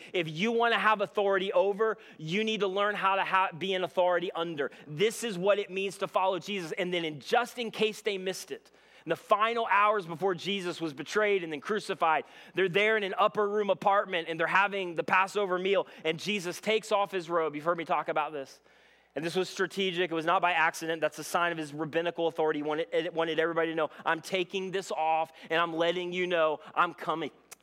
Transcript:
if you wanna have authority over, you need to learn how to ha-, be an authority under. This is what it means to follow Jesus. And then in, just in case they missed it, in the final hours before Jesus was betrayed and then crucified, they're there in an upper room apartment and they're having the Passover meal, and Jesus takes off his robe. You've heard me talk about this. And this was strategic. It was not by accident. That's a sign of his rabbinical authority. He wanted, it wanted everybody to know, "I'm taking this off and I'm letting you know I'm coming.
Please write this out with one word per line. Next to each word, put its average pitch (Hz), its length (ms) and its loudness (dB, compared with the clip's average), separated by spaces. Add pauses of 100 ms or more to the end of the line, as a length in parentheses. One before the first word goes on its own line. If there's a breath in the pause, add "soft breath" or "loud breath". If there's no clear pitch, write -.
(120 loud breath)
if 170 160 0
you 170 240 -2
wanna 233 280 2
have 208 220 2
authority 196 520 0
over, 202 460 2 (180 loud breath)
you 165 260 -2
need 220 180 0
to 202 60 0
learn 202 280 0
how 190 200 2
to 190 80 2
ha-, 185 320 2
be 190 200 -2
an 185 80 0
authority 175 480 2
under. 160 400 -4 (160 loud breath)
This 202 360 0
is 214 140 -4
what 196 220 2
it 196 100 -6
means 190 300 -6
to 196 80 -4
follow 190 320 0
Jesus. 180 320 -6
And 180 200 -4
then 170 140 -2
in, 151 140 -6
just 233 400 -2
in 226 100 -4
case 214 320 -2
they 202 160 -2
missed 185 320 -6
it, - 220 -12 (340 loud breath)
in 160 60 -2
the 165 40 0
final 220 540 2
hours 202 380 4
before 170 260 -2
Jesus 175 480 -4
was 156 140 -4
betrayed 202 480 0
and 160 100 -6
then 139 80 -6
crucified, 170 600 0 (320 loud breath)
they're 190 120 2
there 208 300 4
in 208 60 0
an 190 160 -2
upper 208 280 2
room 208 220 0
apartment 190 580 2
and 165 120 -4
they're 165 80 2
having 190 480 2
the 165 80 -2
Passover 190 560 2
meal, 185 260 2 (180 loud breath)
and 160 140 0
Jesus 170 420 -4
takes 220 320 -2
off 202 200 0
his 175 180 -6
robe. 160 260 0
You've 147 100 -6
heard 170 120 0
me 165 80 -6
talk 160 240 -2
about 156 240 -2
this. 135 260 -10 (560 soft breath)
And 147 80 -6
this 170 120 -2
was 180 120 0
strategic. 185 600 -2
It 165 60 -2
was 160 100 -2
not 175 160 4
by 175 120 2
accident. 160 480 0
That's 151 180 0
a 156 40 -8
sign 175 280 0
of 160 80 -6
his 151 120 -6
rabbinical 165 540 -2
authority. 156 340 0
He 147 40 -4
wanted, 151 280 -2
it 170 220 0
wanted 160 260 0
everybody 165 300 2
to 160 60 -4
know, 156 160 0 (120 loud breath)
"I'm 160 180 0
taking 190 500 -4
this 185 200 -4
off 160 400 0 (200 loud breath)
and 165 100 2
I'm 170 120 0
letting 175 400 0
you 180 120 0
know 156 360 2 (120)
I'm 170 220 2
coming. 160 340 -4 (340)